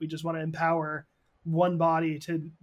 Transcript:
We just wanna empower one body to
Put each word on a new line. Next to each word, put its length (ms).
We 80
just 160
wanna 160
empower 680
one 340
body 400
to 320